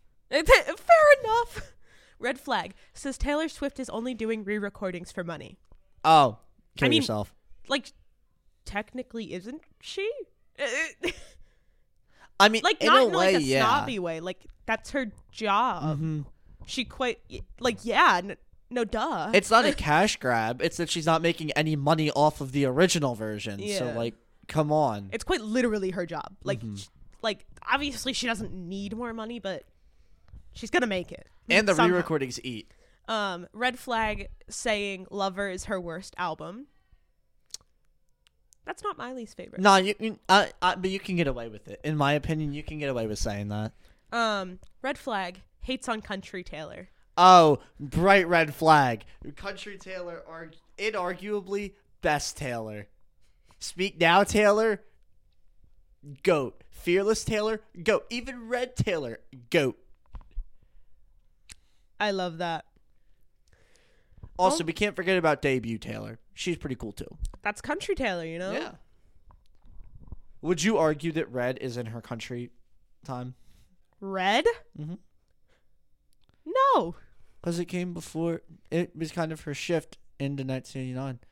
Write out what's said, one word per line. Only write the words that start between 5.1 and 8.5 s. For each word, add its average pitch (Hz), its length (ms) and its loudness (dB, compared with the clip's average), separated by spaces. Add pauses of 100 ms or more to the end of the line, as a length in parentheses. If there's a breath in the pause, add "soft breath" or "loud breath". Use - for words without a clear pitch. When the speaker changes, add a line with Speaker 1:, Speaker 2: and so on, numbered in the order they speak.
Speaker 1:
for 185 100 -8
money. 165 360 -12 (460)
Speaker 2:
Oh, 143 340 8 (380)
kill 220 100 2
Speaker 1:
I - 20 6
mean, 302 140 4
Speaker 2:
yourself. 107 320 -4 (340)
Speaker 1:
like, 262 240 -4 (720)